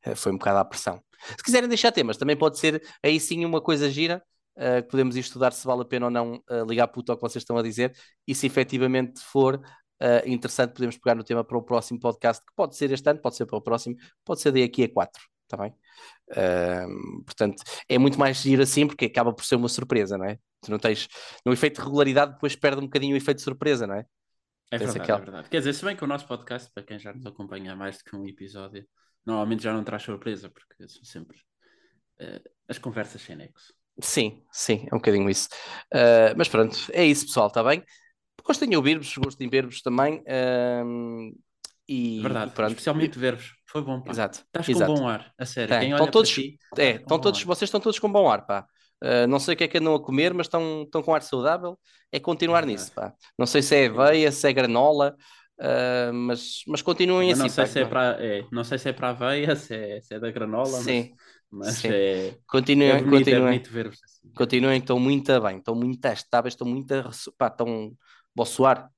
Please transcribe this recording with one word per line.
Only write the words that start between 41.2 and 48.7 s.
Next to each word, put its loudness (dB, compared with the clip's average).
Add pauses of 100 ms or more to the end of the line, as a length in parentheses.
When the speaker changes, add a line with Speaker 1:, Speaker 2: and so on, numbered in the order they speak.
Speaker 1:
e, -4
Speaker 2:
Verdade, -4
Speaker 1:
e -
pronto. -2
Speaker 2:
especialmente -2
Speaker 1:
E -
Speaker 2:
ver-vos. -4 (120)
Foi -6
bom, -8
pá. -10
Speaker 1:
Exato, -4
Speaker 2:
Estás -6
com 2
Speaker 1:
exato. 4
Speaker 2:
bom 2
ar, -8
a -8
sério. -2
Speaker 1:
Tem, -
Speaker 2:
Quem 0
Speaker 1:
estão 4
Speaker 2:
olha -4
Speaker 1:
todos, 6
Speaker 2:
para -
ti, -6 (200)
Speaker 1:
é, 6
Speaker 2:
tá -4
com -4
Speaker 1:
estão 4
Speaker 2:
bom 2
Speaker 1:
todos, -4
Speaker 2:
ar. -8
Speaker 1:
vocês -2
estão 0
todos 0
com 0
bom 6
ar, 2
pá. -4 (340)